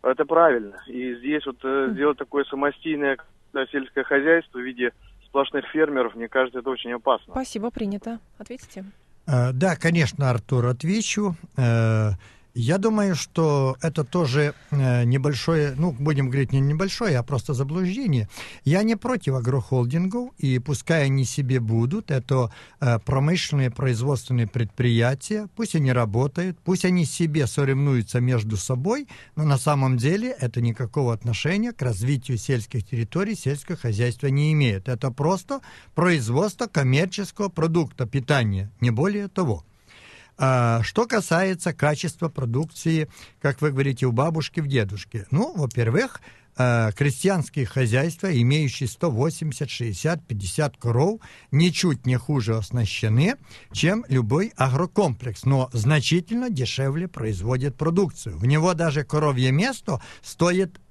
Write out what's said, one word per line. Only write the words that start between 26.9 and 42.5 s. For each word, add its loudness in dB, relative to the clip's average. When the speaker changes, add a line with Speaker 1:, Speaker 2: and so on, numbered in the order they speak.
Speaker 3:
себе 0
соревнуются 2
между 0
собой, -2
но 0
на 4
самом 2
деле 0
это -4
никакого 0
отношения -2
к -10
развитию -2
сельских -4
территорий, -2
сельского -4
хозяйства -2
не 2
имеет. 2
Это -2
просто -2
производство 2
коммерческого 0
продукта 0
питания, 0
не 2
более -2
того. -2
А, 2
что 0
касается 0
качества -2
продукции, -2